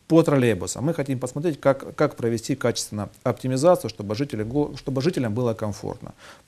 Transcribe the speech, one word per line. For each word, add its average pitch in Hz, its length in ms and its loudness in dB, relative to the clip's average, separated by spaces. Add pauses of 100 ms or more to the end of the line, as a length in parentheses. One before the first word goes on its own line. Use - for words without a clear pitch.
по 160 160 8
троллейбусам. 120 640 2
Мы 127 60 0
хотим 135 240 -2
посмотреть, 143 420 -4
как, 135 340 2
как - 200 0
провести 117 400 -2
качественно 107 540 -4 (160)
оптимизацию, 131 680 2
чтобы 104 240 -6
жители 117 280 -4
го-, 131 340 -2
чтобы 131 260 -4
жителям 127 320 0
было 117 180 0
комфортно. - 600 -8 (360)